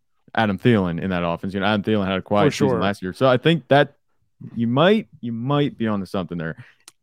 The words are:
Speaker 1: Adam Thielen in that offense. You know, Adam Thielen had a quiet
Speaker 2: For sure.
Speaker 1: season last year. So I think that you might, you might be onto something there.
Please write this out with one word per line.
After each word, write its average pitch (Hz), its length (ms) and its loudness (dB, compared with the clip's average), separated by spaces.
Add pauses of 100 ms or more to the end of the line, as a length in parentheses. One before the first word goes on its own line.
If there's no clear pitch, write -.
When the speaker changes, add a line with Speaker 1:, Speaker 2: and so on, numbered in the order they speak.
(340)
Speaker 1:
Adam 104 240 0
Thielen 92 420 2
in 92 120 -4
that 87 120 -2
offense. 87 300 -4
You 101 60 -6
know, 95 80 0
Adam 107 160 0
Thielen 104 240 0
had 95 100 -2
a 90 40 -6
quiet 104 260 2
Speaker 2:
For 135 40 0
sure. - 180 0
Speaker 1:
season 117 100 -2
last 101 220 -2
year. 92 120 -8
So 131 140 2
I 131 100 4
think 160 300 0
that 143 300 2 (580)
you 117 120 -2
might, 175 400 2 (120)
you 120 140 -8
might 139 440 -2
be 110 100 -2
onto 101 180 -4
something 87 320 -6
there. 80 180 -8 (480)